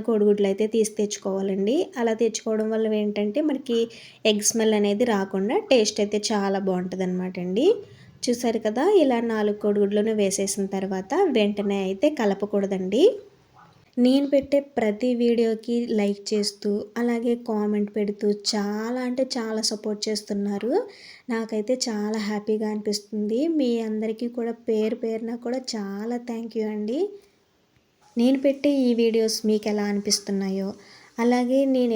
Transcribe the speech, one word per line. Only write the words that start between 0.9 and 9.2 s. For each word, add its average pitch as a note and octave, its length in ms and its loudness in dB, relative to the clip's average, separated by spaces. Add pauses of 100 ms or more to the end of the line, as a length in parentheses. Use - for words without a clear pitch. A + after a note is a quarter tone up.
తెచ్చుకోవాలండి. G3 760 -2 (260)
అలా A3+ 200 0
తెచ్చుకోవడం A3 540 0
వల్ల A3 260 0
ఏంటంటే G#3 480 -2
మనకి B3 300 -2 (520)
ఎగ్ G#3 200 2
స్మెల్ A3 280 2
అనేది G#3 320 2
రాకుండా G3 460 0 (140)
టేస్ట్ A3+ 320 4
అయితే G#3 160 0 (120)
చాలా G3 280 0 (100)
బాగుంటుందన్నమాట F#3 640 -2 (100)
అండి. G3 220 0 (600)
చూసారు A#3 400 0
కదా, A3+ 180 0 (180)
ఇలా B3+ 160 4 (160)